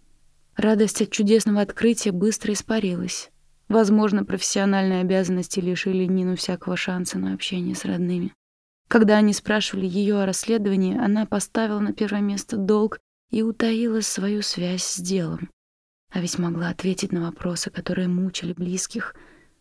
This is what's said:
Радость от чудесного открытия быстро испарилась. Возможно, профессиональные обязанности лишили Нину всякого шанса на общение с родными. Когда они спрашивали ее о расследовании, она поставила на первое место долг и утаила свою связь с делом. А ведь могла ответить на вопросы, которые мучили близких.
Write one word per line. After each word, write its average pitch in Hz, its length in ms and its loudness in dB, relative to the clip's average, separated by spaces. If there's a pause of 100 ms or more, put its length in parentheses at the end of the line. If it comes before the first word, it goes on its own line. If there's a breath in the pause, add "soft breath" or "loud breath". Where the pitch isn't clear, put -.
(560)
Радость 214 460 4
от 202 100 0
чудесного 208 500 4
открытия 220 500 2
быстро 208 420 0
испарилась. 185 800 -4 (360)
Возможно, 214 560 4
профессиональные 190 760 2
обязанности 185 580 0
лишили 185 460 0
Нину 185 320 0
всякого 180 400 -4
шанса 180 420 -4
на 190 140 -2
общение 185 420 -4
с - 80 -8
родными. 180 500 -2 (540)
Когда 214 300 6
они 208 160 4
спрашивали 196 520 -2
ее 202 340 0
о 196 60 0
расследовании, 196 720 0
она 214 280 0
поставила 208 540 -2
на 202 120 -2
первое 208 300 -2
место 202 340 -4
долг 208 440 2 (300)
и 220 120 0
утаила 226 580 0
свою 208 420 -2
связь 180 420 -4
с - 140 -6
делом. 175 520 -4 (600)
А 185 120 -4
ведь 175 180 -4
могла 170 300 -2
ответить 185 420 -4
на 175 100 0
вопросы, 170 480 -6
которые 180 380 -4
мучили 180 460 -2
близких. 185 600 -6 (480 soft breath)